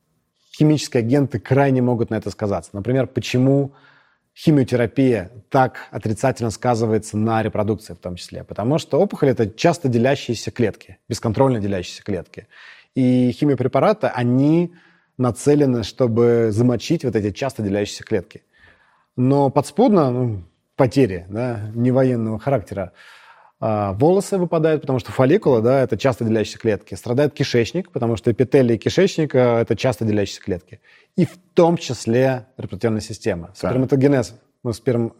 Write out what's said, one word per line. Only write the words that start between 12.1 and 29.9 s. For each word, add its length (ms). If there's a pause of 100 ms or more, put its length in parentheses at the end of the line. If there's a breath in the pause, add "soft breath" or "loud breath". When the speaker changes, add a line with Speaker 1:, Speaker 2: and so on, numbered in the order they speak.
Speaker 1:
И 380
химиопрепараты, 760
они 640 (440 soft breath)
нацелены, 640
чтобы 680
замочить 520
вот 120
эти 160
часто 320
делящиеся 400
клетки. 400 (720 soft breath)
Но 340
подспудно, 600
ну, 320 (320)
потери, 540
да, 440
не 180
военного 460
характера, 560 (720 loud breath)
а, 280
волосы 440
выпадают, 440
потому 180
что 140
фолликулы, 480
да, 180
это 180
часто 280
делящиеся 340
клетки. 360
Страдает 380
кишечник, 580
потому 260
что 120
эпителий 480
кишечника — 600 (240)
это 160
часто 260